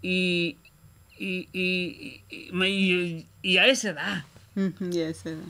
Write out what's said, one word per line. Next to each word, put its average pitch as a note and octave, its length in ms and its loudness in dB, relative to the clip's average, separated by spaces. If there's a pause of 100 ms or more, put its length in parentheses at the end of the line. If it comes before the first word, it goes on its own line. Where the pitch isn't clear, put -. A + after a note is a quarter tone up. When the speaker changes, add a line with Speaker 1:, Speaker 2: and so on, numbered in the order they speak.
Speaker 1:
y, F3+ 560 0 (600)
y, F#3 340 -6
y, F#3 80 -6
y, F#3 720 -4
y - 220 -16
me, F#3 180 2
y, F3+ 580 2 (140)
y F#3 160 4
a F#3+ 100 6
esa B3 240 4
edad. E3+ 320 -4 (320)
Speaker 2:
Ujú, F#3 360 -2
y E3+ 80 0
a D#3+ 100 0
esa E3 200 -8
edad. D#3+ 200 -8